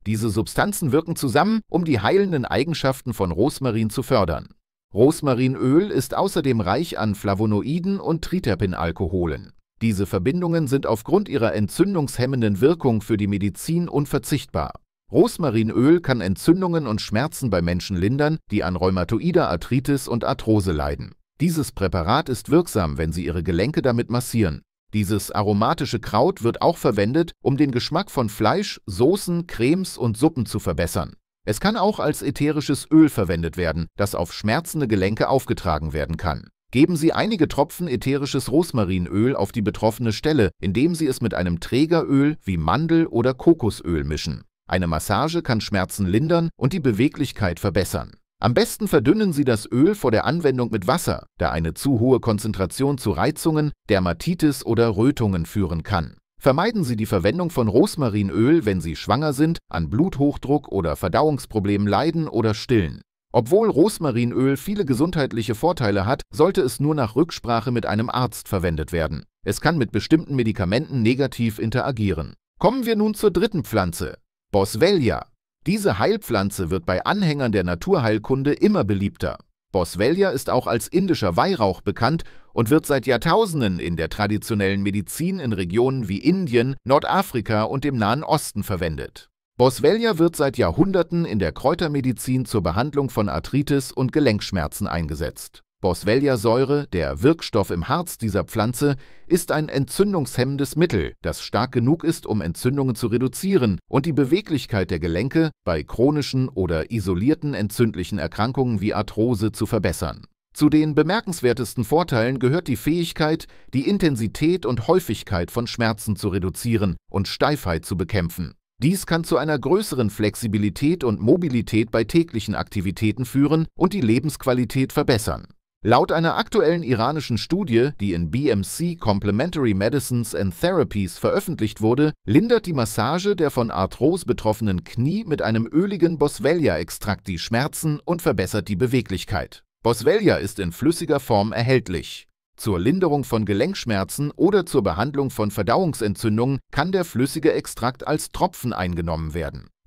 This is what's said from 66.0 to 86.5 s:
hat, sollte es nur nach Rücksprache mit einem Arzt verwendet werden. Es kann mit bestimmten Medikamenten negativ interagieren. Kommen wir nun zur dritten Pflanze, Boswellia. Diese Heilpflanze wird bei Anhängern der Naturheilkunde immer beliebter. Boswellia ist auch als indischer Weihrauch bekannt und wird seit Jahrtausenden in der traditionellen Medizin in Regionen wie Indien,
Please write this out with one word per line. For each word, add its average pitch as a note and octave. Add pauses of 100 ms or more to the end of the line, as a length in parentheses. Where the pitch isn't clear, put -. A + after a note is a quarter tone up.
hat, B2+ (120)
sollte F3
es -
nur D3+
nach A#2+
Rücksprache A#2+
mit A#2+
einem G#2+
Arzt -
verwendet E2
werden. D#2+ (220)
Es G2+
kann F3+
mit A#2+
bestimmten C#3+
Medikamenten A2+
negativ A#2+
interagieren. G#2+ (240)
Kommen A#3+
wir A3+
nun G#3+
zur G#3+
dritten F3
Pflanze, F#2 (320)
Boswellia. A2 (380)
Diese F3+
Heilpflanze G2+
wird F#2
bei F#2
Anhängern D3
der G#2+
Naturheilkunde B2
immer F#3
beliebter. G2 (320)
Boswellia A#2
ist A#2+
auch B2
als A2+
indischer D#3+
Weihrauch B2
bekannt B2 (280)
und A2+
wird D#3
seit C3
Jahrtausenden C#3+
in E2+
der D#2+
traditionellen G2+
Medizin G#2
in C3
Regionen A2
wie G2
Indien, C3+ (100)